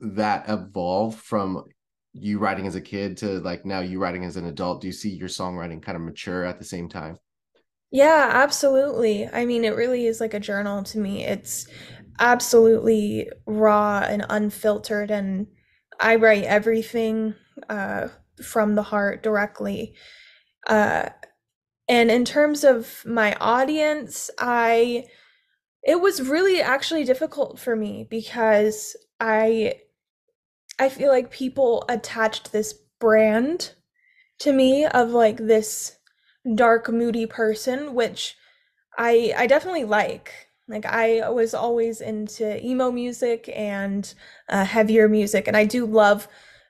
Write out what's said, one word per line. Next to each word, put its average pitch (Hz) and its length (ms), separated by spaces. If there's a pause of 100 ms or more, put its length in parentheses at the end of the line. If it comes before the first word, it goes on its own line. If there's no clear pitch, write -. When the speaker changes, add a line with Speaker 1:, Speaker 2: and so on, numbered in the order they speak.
Speaker 1:
that 107 480
evolve 95 680
from 95 480 (480)
you 104 260
writing 95 280
as 87 80
a 90 60
kid 98 380
to, 98 220
like, 87 240
now 95 160
you 92 180
writing 90 260
as 85 120
an 85 100
adult? 87 340
Do 98 60
you 90 60
see 104 180
your 90 180
songwriting 87 540
kind 92 140
of 82 60
mature 90 420
at 90 140
the - 60
same 87 240
time? 82 300 (720)
Speaker 2:
Yeah, 285 420
absolutely. 262 960
I 240 160
mean, 233 200
it 214 120
really 247 300
is 226 140
like 220 140
a 208 60
journal 202 440
to 220 140
me. 202 260
It's - 420 (520)
absolutely 226 1120 (160)
raw 208 540
and 202 280
unfiltered, 208 800
and 196 360 (540)
I 226 160
write 220 280
everything, 220 920 (340)
uh, 202 400 (340)
from 208 320
the 208 80
heart 202 400
directly. 208 720 (720)
Uh, 208 440 (800)
and 233 220
in 247 140
terms 294 400
of 240 420
my 220 280
audience, 294 1040
I, 240 680 (760)
it 339 180
was 370 220
really 339 380
actually 277 440
difficult 262 540
for 233 180
me 208 340
because 220 840 (240)
I, 220 540 (1040)
I 269 100
feel 269 220
like 254 200
people 254 580
attached 220 640
this 214 220 (240)
brand 220 760 (640)
to 294 120
me 269 340
of, 233 240
like, 226 260
this 220 640 (560)
dark, 233 360
moody 233 360
person, 247 680
which 226 420 (640)
I, 233 380
I 240 100
definitely 302 380
like. 208 640 (180)
Like, 214 200
I 226 440
was 226 240
always 233 460
into 214 640
emo 254 260
music 240 640
and, 202 580 (360)
uh, 196 160
heavier 214 440
music, 214 380
and 208 100
I 214 100
do 233 200
love, 208 400 (440)